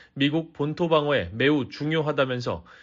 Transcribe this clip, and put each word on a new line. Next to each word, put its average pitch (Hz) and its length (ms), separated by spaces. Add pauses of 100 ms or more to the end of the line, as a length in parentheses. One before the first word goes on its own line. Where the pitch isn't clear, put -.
(140)
미국 147 400
본토 151 340
방어에 147 460
매우 131 340
중요하다면서 139 960 (180)